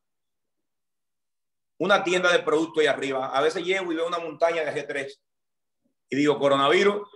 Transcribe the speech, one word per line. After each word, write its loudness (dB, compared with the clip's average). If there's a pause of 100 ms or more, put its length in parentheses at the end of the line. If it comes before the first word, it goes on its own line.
(1800)
una 2
tienda 2
de 4
producto 0
allá 4
arriba. -4
A 0
veces 0
llego -2
y -4
veo -2
una -4
montaña -2
de -6
G -6
tres -10 (880)
y -4
digo, 2
"Coronavirus, 2